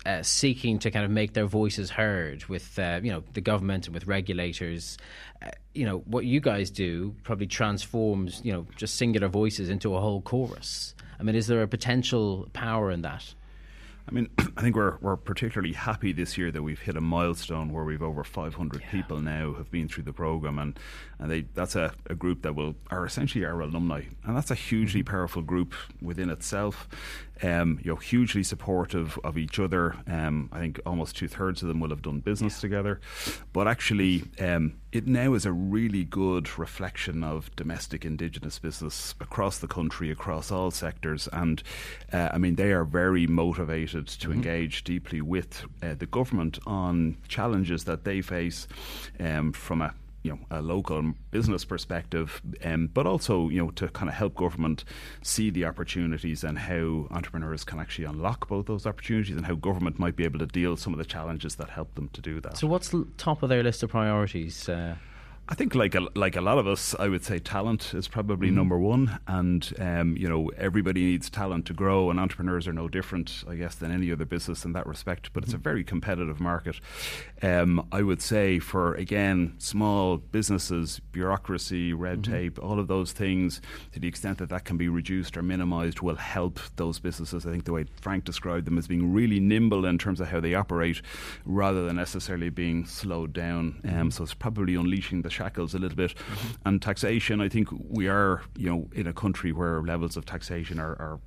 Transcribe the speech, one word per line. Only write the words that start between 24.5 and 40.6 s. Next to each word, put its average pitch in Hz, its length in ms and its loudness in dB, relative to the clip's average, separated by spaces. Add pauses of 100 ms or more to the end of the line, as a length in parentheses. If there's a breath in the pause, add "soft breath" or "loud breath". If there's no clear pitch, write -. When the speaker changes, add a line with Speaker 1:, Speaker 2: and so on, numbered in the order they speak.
Speaker 2:
a 127 40 0
hugely 110 480 2
Speaker 3:
Mm-hmm. - 80 -4
Speaker 2:
powerful 90 320 -2
group 87 300 0 (300)
within 87 260 -4
itself. 101 580 -2 (560 loud breath)
Um, 85 400 4
you 85 80 -2
know, 78 60 0
hugely 110 480 2
supportive 87 800 0
of 78 120 -2
each 80 220 -2
other. 87 380 2 (100)
Um, 78 460 0
I 80 80 -6
think 82 260 -4
almost 85 300 -2
two-thirds 92 460 -2
of 90 60 -2
them 80 120 0
will 80 80 0
have 76 120 -4
done 73 200 -4
business 104 380 0
Speaker 3:
Yeah. - 20 -12
Speaker 2:
together. 101 400 0 (520 loud breath)
But 98 140 4
actually, 98 560 4 (160)
um, 85 360 2 (180)
it 117 160 0
now 127 260 6
is 101 100 2
a 101 60 2
really 95 540 2
good 92 520 0
reflection 82 680 -4
of 78 320 -4
domestic 82 480 -4
Indigenous 78 560 -4
business - 600 -6
across - 380 -2
the 82 80 -6
country, 80 460 -2
across 78 400 -4
all 92 180 2